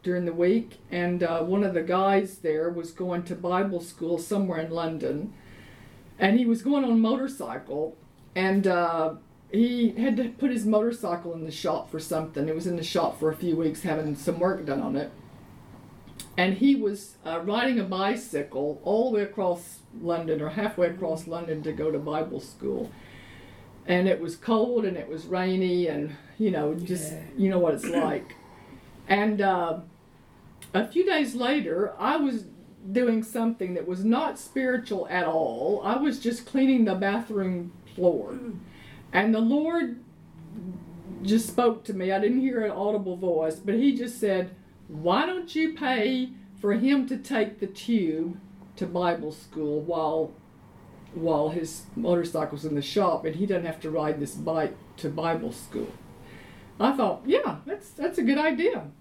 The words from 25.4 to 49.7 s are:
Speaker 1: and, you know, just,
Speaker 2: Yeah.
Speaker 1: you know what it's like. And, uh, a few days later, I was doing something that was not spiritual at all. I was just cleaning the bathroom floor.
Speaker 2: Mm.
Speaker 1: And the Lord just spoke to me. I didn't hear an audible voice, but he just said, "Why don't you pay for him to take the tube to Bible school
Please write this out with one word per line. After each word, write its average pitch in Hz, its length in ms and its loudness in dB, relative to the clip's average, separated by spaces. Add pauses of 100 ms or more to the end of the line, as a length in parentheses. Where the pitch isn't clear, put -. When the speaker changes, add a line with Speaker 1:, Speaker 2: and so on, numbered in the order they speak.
Speaker 1:
and, 147 240 -2 (260)
you 214 140 2
know, 151 220 0
just, 170 380 -4
Speaker 2:
Yeah. 160 100 -12 (140)
Speaker 1:
you 196 120 4
know 190 100 4
what 165 160 6
it's 127 140 -4
like. - 480 -2 (720)
And, 202 320 4
uh, 175 380 2 (960)
a 208 120 2
few 370 200 2
days 302 280 2
later, 226 640 0
I 262 180 2
was 247 300 0 (440)
doing 226 320 2
something 226 520 -2
that 165 120 -4
was 180 180 -2
not 269 340 2
spiritual 247 720 -2
at 180 160 0
all. 160 600 0
I 220 120 0
was 277 220 0
just 233 260 -4
cleaning 262 400 4
the 190 120 4
bathroom 196 760 -2 (220)
floor. 165 380 2
Speaker 2:
Mm. 254 240 -10 (560)
Speaker 1:
And 208 220 6
the 220 60 4
Lord 285 600 2 (1200)
just 214 240 2
spoke 233 380 2
to 208 100 -6
me. 185 180 -2
I 190 60 2
didn't 233 220 2
hear 247 240 0
an 202 80 -2
audible 196 440 -2
voice, 160 400 0
but 202 200 -2
he 262 180 4
just 240 240 -6
said, 190 320 0 (380)
"Why 175 360 0
don't 359 300 -6
you 320 180 2
pay 254 580 0 (300)
for 208 140 0
him 262 320 2
to 254 100 -4
take - 440 -2
the 190 80 -2
tube 175 680 0 (380)
to 180 120 -6
Bible 170 460 0
school 151 480 -4